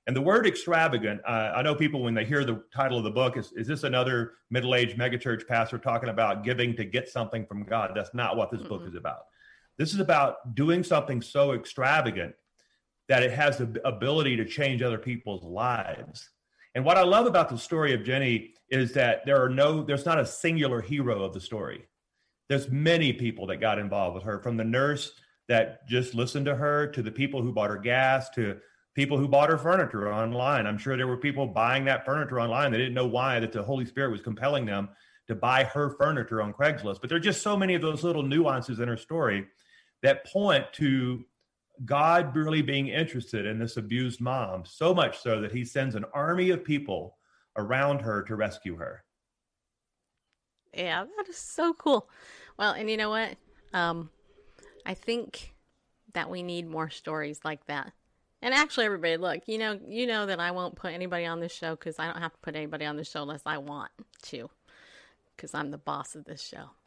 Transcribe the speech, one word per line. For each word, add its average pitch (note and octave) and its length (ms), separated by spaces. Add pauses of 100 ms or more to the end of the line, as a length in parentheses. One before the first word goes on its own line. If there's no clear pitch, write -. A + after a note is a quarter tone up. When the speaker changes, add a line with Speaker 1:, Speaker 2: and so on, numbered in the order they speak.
Speaker 1:
And C3 80
the C3+ 60
word G#3+ 260
extravagant, C#3 800
uh, A2 300
I B2 60
know D3 140
people, D3 260
when A#2 120
they G#2+ 120
hear C#3+ 200
the A2+ 180 (100)
title C3 240
of A2+ 60
the G#2 80
book, B2+ 260
is, A2 160
"Is A2+ 140
this D3+ 160
another B2+ 500 (160)
middle-aged B2 480
megachurch B2 500
pastor A#2 300
talking A#2 320
about G#2 340
giving B2 340
to G#2+ 80
get A#2 240
something A2+ 360
from G#2 180
God?" G2+ 320
That's G#2 180
not A2+ 240
what G#2 140
this G2+ 100
book F#2 220
Speaker 2:
Mm-mm. F2 60
Speaker 1:
is E2+ 60
about. D#2+ 300 (520)
This D#3 160
is G3+ 60
about C#3+ 540
doing E3 300
something C#3 380
so C#3+ 320
extravagant B2 840 (720)
that B2+ 160
it B2 80
has C#3+ 260
the A2+ 300
ability B2+ 480
to A2+ 100
change C3 360
other A#2 160
people's G#2 460
lives. F#2 840 (460)
And C3 100
what F3+ 120
I F#3 60
love G#3 220
about E3+ 240
the A#2 80
story D3+ 360
of G#2+ 100
Jenny B2+ 500 (160)
is C3 240
that A#2+ 320
there C#3 180
are B2+ 60
no, D3 340
there's C#3+ 220
not D#3+ 140
a C3 60
singular C#3+ 560
hero A#2+ 420
of F#2 100
the G2 60
story. E2+ 480 (600)
There's C#3 220
many D3+ 420
people A2 360
that F#2+ 100
got G#2 220
involved G2 360
with F#2 80
her, G#2 160
from A#2 160
the A2 80
nurse C3+ 500 (340)
that A2+ 400
just B2 260
listened B2+ 320
to C#3+ 100
her, D3 320
to D3 140
the A2 100
people C#3 300
who A#2+ 100
bought G#2 180
her G#2 80
gas, B2+ 540
to G#2 260 (360)
people C#3 240
who C#3 100
bought C#3+ 220
her D#3+ 80
furniture B2+ 560
online. A#2+ 520
I'm G#2 120
sure C3+ 180
there C3 120
were B2 100
people C#3 300
buying A#2+ 380
that C3+ 200
furniture C3 340
online. A#2+ 320
They A2 60
didn't B2 160
know B2+ 140
why, B2 320
that A2+ 120
the G#2 120
Holy C3 220
Spirit C3+ 260
was G#2 100
compelling B2+ 440
them G2+ 240 (380)
to A2+ 80
buy B2+ 300
her D3 260
furniture C3 500
on G#2 120
Craigslist. A2 480
But B2+ 80
there E3 80
are E3 40
just G3 200
so G#3 160
many F#3 160
of E3 80
those D#3 220
little E3 200
nuances C3+ 560
in A#2+ 80
her A2+ 100
story A2 500 (540)
that C3+ 240
point F3 480
to C3 520 (600)
God D3+ 500
really D#3 260
being C#3 260
interested A#2+ 580
in G#2+ 140
this A2+ 180
abused A#2+ 440
mom, G#2+ 440
so E3+ 280
much D3 260
so A2 220
that G#2 100
he A#2+ 140
sends C3+ 300
an G#2+ 180
army F3 380
of E3+ 120
people C#3+ 540 (400)
around C3 440
her G#2+ 220
to A2 120
rescue G2+ 420
her. - 260 (1700)
Speaker 2:
Yeah, F3 320 (120)
that G4 100
is F4 100
so E4 360
cool. C#4 360 (480)
Well, G3+ 160
and G#3+ 160
you A3 80
know G#3+ 120
what? A3 260 (380)
Um, E3+ 360 (760)
I F#3 80
think - 600 (600)
that D#3+ 160
we F3+ 140
need F3 240
more D#3+ 220
stories D3+ 540
like D#3 220
that. C#3+ 280 (480)
And B3+ 120
actually, C#4 320
everybody, E3+ 320
look, F3 300
you A3 100
know, G#3+ 300
you A#3 200
know G#3+ 180
that F#3 140
I F3 120
won't F3+ 240
put F3 180
anybody F3 320
on E3 140
this E3+ 140
show D#3+ 220
'cause D#3+ 240
I D#3+ 80
don't E3+ 140
have E3 120
to - 60
put D3+ 160
anybody D3+ 300
on D3+ 100
this D#3 140
show D3+ 120
unless C#3+ 240
I D3+ 120
want C#3+ 340 (320)
to, A#2 260 (880)
'cause - 160
I'm D3 180
the D3 60
boss C#3+ 380
of D3+ 100
this - 160
show, - 300 (160)